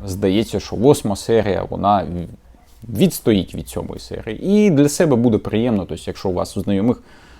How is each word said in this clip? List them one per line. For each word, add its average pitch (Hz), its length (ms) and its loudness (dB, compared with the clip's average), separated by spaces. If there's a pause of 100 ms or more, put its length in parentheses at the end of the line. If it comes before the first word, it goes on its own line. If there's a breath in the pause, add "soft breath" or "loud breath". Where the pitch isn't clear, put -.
здається, 98 540 0
що - 160 -8
восьма 113 400 4
серія, 98 540 0
вона 92 340 0
в-, - 920 -12
відстоїть 107 560 0
від 82 140 -10
сьомої - 320 -10
серії. - 460 -10
І 208 240 4
для 143 180 6
себе 147 280 2
буде 113 220 4
приємно, 110 460 0
тобто, 85 220 -10
якщо 95 220 -6
у 92 40 -2
вас 87 240 -4
у 101 40 -4
знайомих 101 420 0 (380 soft breath)